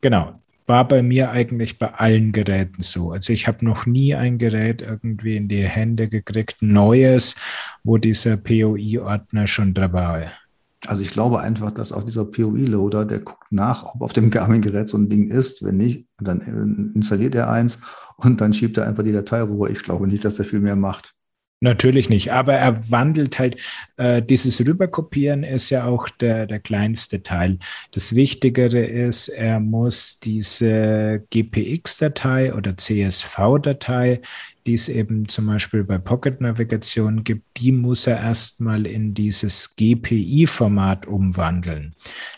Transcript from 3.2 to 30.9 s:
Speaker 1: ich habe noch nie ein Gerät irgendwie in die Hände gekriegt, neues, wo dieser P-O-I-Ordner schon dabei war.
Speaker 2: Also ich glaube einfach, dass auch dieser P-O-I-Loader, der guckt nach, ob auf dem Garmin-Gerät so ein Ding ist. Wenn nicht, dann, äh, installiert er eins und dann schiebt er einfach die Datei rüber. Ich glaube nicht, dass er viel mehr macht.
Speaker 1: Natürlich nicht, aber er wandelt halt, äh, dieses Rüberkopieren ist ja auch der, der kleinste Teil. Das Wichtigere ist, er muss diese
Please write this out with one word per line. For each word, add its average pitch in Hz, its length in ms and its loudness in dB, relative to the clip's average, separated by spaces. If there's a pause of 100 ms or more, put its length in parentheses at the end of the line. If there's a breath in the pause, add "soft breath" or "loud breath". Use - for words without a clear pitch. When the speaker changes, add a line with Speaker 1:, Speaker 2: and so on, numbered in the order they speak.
Speaker 1:
ich 107 140 -2
habe 117 180 -2
noch 113 220 0
nie 135 260 2
ein 123 240 0
Gerät 113 460 0
irgendwie 110 520 -6
in 104 120 -2
die 101 160 0
Hände 110 440 0
gekriegt, 107 540 -4
neues, 117 760 6 (480 loud breath)
wo 113 140 4
dieser 110 400 2
P-O-I-Ordner 107 1080 -2
schon 98 260 0
dabei 90 480 0
war. 82 100 -10 (540)
Speaker 2:
Also 101 160 -4
ich 98 100 -6
glaube 113 300 0
einfach, 107 300 -4
dass 110 200 -10
auch 101 120 -8
dieser 113 220 -6
P-O-I-Loader, 107 800 -2
der 107 140 -4
guckt - 320 -16
nach, 104 340 -2
ob - 180 -12
auf 113 100 -8
dem 113 160 4
Garmin-Gerät 107 580 2
so 107 100 -4
ein 104 120 2
Ding 104 200 2
ist. 127 340 -2
Wenn 98 140 -2
nicht, 120 280 0 (140)
dann, 90 220 -4
äh, 104 560 -4
installiert 107 380 0
er 117 140 0
eins 117 300 0 (360 loud breath)
und 123 260 4
dann 107 120 4
schiebt 110 240 0
er 107 100 0
einfach 107 160 -2
die 110 80 0
Datei 104 300 0
rüber. 104 280 -2
Ich 107 140 -6
glaube 95 240 -2
nicht, 101 160 0
dass 104 160 -2
er 101 60 -2
viel 107 140 -2
mehr 101 160 0
macht. 98 380 -4 (480)
Speaker 1:
Natürlich 127 480 4
nicht, 104 240 2
aber 131 220 4
er 113 360 0
wandelt 139 480 0
halt, 127 160 0 (400 loud breath)
äh, 123 260 2
dieses 123 440 2
Rüberkopieren 147 800 0
ist 131 260 -4
ja 127 160 0
auch 120 240 -2
der, 110 360 0
der 104 140 -6
kleinste 104 640 -4
Teil. 90 340 0 (360 loud breath)
Das - 220 -2
Wichtigere 123 680 2
ist, 120 440 -2
er 113 320 -2
muss 113 580 -2
diese 107 1120 0